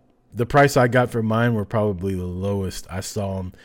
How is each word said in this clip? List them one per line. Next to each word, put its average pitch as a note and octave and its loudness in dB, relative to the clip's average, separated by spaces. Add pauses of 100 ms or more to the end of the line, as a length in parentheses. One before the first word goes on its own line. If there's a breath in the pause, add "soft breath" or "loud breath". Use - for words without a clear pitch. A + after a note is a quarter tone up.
(340)
the A2+ -2
price C#3+ 4
I B2+ 6
got B2 2
for A2+ -2
mine A2+ 2
were G#2 -2
probably G2 -2
the F2+ -4
lowest F#2+ -6
I F2+ -8
saw F#2+ -6
'em. F#2 -8 (100 loud breath)